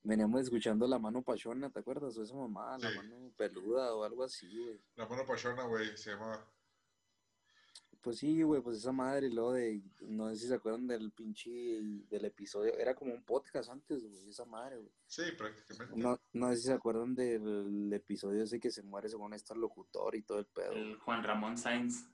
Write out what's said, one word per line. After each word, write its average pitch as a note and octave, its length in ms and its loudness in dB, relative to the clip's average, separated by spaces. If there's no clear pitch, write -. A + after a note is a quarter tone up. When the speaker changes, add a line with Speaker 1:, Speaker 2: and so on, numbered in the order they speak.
Speaker 1:
veníamos G#2+ 380 6
escuchando A#2 460 4
La B2+ 120 4
Mano A2 240 -2
Pachona, B2+ 460 -2
¿te G#2+ 100 -6
acuerdas? C3+ 380 -4
O A2 60 -4
esa A#2 120 -8
mamá, A#2+ 420 -6
La A#2+ 120 -2
Speaker 2:
Sí. G2+ 80 -2
Speaker 1:
Mano A#2 400 -14
Peluda A2 580 0
o G#2+ 80 0
algo A#2 200 -2
así, B2+ 240 -6
güey. A2 180 -8
Speaker 2:
La A2+ 120 -6
Mano B2+ 180 -2
Pachona, B2 380 -2
güey, A2 340 0
se G#2+ 140 -10
llamaba. A2 340 -6
Speaker 1:
Pues A#2+ 180 -4
sí, D#3 240 4
güey, D3+ 180 8
pues A#2+ 160 -2
esa B2 160 -2
madre, C3+ 340 2
y A#2+ 60 2
luego A#2 200 4
de, A2+ 280 2
no A2 280 -2
sé A2 80 -2
si A#2 100 -4
se B2+ 80 4
acuerdan A#2 320 -2
del A2 240 -2
pinche, A2 400 -8
del G#2+ 760 -2
episodio, G#2 520 0
era A#2+ 180 2
como B2+ 180 -4
un A#2+ 120 -10
podcast A#2+ 440 0
antes, C3 360 -6
güey, G2 240 -16
esa A#2+ 160 -10
madre, A#2+ 320 -10
güey. G#2 140 -14
Speaker 2:
Sí, - 180 -6
prácticamente. A2 640 -8
Speaker 1:
No, B2 160 4
no B2 180 2
sé B2 80 4
si A#2 60 -2
se C3 100 6
acuerdan A#2+ 420 2
del G#2 760 2
episodio G2+ 520 0
ese A2+ 160 -2
que A#2 120 2
se G2+ 120 -8
muere G2+ 260 -6
según G#2 240 -6
este - 220 -12
locutor G#2+ 600 -2
y A2 60 -2
todo G#2 180 0
el G2+ 60 -2
pedo. F#2 280 -4
Speaker 3:
El G#2+ 260 -2
Juan A2+ 260 0
Ramón G#2+ 320 2
Sáenz. A#2+ 560 0